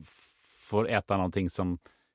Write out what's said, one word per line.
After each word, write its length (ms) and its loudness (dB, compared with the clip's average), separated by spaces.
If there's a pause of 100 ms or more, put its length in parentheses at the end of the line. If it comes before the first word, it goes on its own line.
(600)
får 280 2
äta 280 2
någonting 340 2
som, 280 -2 (360)